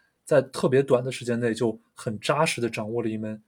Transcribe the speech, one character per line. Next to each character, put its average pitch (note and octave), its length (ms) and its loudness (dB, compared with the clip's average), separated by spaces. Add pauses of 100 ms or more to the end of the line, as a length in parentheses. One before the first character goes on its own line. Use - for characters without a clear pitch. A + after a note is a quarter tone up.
(240)
在 C#3 180 6
特 - 260 -4
别 C3 140 6
短 B2+ 220 2
的 C3 80 -4
时 - 120 -10
间 A#2 140 0
内 A#2 160 0
就 A2+ 260 0 (140)
很 - 240 -8
扎 D3+ 260 2
实 E3 160 -2
地 A#2 80 0
掌 A2 220 -6
握 A#2 120 -2
了 A2 60 -4
一 A2 80 -2
门 G#2+ 320 -8